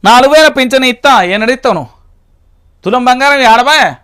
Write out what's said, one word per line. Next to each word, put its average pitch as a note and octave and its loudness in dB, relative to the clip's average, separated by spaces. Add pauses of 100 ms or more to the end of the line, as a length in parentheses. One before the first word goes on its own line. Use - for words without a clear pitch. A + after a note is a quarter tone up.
నాలుగు B3 2
వేల D#4 4
పింఛన్ C4 -2
ఇస్తా, B3 0
ఏనాడు G#3 -4
ఇస్తావు B3+ -2
నువ్వు? D3 -10 (920)
తులం B3 -2
బంగారం C4 0
ఆడబా A#3+ 0